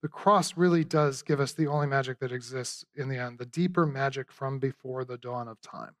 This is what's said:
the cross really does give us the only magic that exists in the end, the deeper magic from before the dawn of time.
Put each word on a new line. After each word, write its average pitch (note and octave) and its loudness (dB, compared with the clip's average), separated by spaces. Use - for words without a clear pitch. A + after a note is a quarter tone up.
the D3+ -6
cross - 4
really E3+ 6
does D3+ 2
give D3 0
us C3+ 0
the D#3 0
only D3 0
magic C3+ -2
that B2+ -4
exists B2 -8
in C3+ -6
the C3 -4
end, A#2+ -8
the B2 -8
deeper F3 2
magic C3+ -2
from C3+ -6
before C3 -4
the B2 -10
dawn B2 -8
of A2+ -16
time. - -16